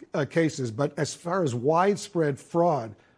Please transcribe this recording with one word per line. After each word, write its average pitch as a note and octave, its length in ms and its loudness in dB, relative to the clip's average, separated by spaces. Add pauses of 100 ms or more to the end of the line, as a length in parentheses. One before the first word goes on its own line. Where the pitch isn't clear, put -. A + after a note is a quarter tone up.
(140)
uh, D#3 100 0
cases, C#3+ 460 0
but C#3+ 260 -2
as D3 180 -4
far F#3+ 280 -2
as C3 120 0
widespread D#3+ 840 0
fraud, D3+ 560 0 (240)